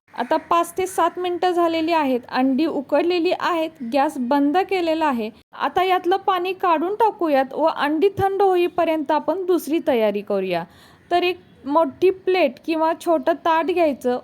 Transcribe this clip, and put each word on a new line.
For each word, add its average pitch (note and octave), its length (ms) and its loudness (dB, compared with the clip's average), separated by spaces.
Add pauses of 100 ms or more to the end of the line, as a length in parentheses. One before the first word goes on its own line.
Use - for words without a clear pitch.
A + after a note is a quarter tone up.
(140)
आता B3+ 260 -2
पाच E4+ 380 -2
ते F#4 100 -2
सात E4+ 320 -2
मिनटं F4+ 320 -2
झालेली E4 420 0
आहेत, C4+ 260 0 (100)
अंडी C4 360 0
उकडलेली E4 640 0
आहेत, D#4+ 500 -4 (120)
गॅस D4 260 0
बंद C#4+ 380 2 (120)
केलेला E4 360 0
आहे. A#3 240 -2 (240)
आता F4+ 300 -2
यातलं F#4 340 2
पाणी F#4 360 -2
काढून F4 420 0
टाकूयात D4+ 580 0
व D4 140 0
अंडी D4+ 500 0
थंड G4 240 0
होईपर्यंत F4 720 2
आपण D4+ 340 -2
दुसरी E4+ 420 0
तयारी G#3+ 340 0
करूया. F#3+ 420 -4 (480)
तर F4 120 2
एक F4+ 160 -2 (260)
मोठी D#4 440 2
प्लेट F#4 560 0
किंवा D#4+ 260 0 (100)
छोटं E4 340 0
ताट E4 300 0
घ्यायचं C#4+ 580 0